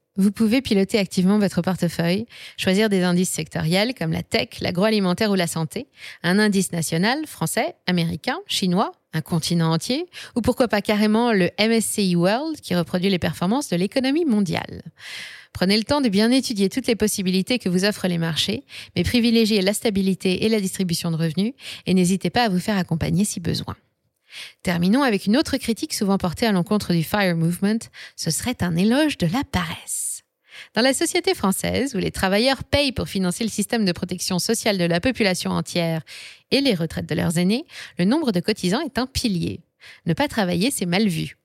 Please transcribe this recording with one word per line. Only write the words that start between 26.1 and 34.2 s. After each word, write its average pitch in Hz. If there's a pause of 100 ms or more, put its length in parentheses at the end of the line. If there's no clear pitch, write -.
portée 180
à 220
l'encontre 190
du 165
fire 190
movement, 175 (360)
ce -
serait 247
un 175
éloge 254
de 175
la 226
paresse. - (520)
Dans 214
la 269
société 349
française, 190
où 185
les 170
travailleurs 220
payent 285
pour -
financer 185
le 214
système 214
de 180
protection 180